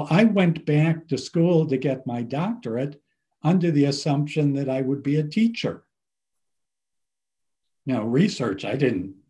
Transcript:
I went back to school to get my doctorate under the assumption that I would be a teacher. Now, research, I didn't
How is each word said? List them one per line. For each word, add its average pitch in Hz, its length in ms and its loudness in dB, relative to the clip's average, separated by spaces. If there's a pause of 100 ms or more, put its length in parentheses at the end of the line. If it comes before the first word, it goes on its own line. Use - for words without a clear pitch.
I 185 160 6
went 196 400 2
back 156 420 0
to 131 100 -2
school 165 500 2
to 131 100 0
get - 280 -4
my 120 160 -4
doctorate 139 800 -6 (420)
under 170 280 2
the 143 140 4
assumption 143 680 0
that 139 160 -4
I 131 120 -2
would 135 200 -2
be 143 140 -2
a 156 80 0
teacher. 214 600 -2 (2000)
Now, 123 160 -2
research, 117 600 0
I 104 120 -4
didn't 110 400 -2 (140)